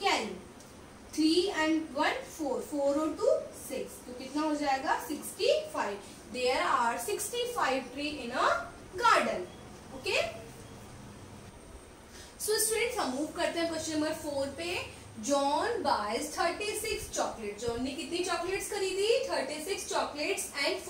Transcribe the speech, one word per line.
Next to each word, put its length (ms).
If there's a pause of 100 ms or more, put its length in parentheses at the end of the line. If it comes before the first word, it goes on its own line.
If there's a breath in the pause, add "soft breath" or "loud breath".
कैरी, 360 (800)
थ्री 160 (340)
and 340
वन 200 (200)
फ़ोर, 220 (100)
फ़ोर 300
और 200
टू 100 (380)
सिक्स। 240 (140)
तो 120
कितना 240
हो 140
जाएगा? 500
सिक्सटी 460 (220)
फ़ाइव। 240 (360 loud breath)
There 380
are 340
sixty-five 880
tree 180 (120)
in 180
a 80 (500)
garden। 480 (460)
ओके, 260 (2250 loud breath)
so 200
स्टूडेंट्स, 320
हम 180
मूव 100 (100)
करते 240
हैं 80
क्वेश्चन 240
नंबर 200 (100)
फ़ोर 360
पे। 120 (600 loud breath)
John 580
buys 500
thirty-six 800
chocolate। 500
जॉन 180
ने 60 (120)
कितनी 220
चॉकलेट्स 460
खरीदी? 480 (100)
थर्टी 360
सिक्स 280
chocolates। 560 (180)
And 240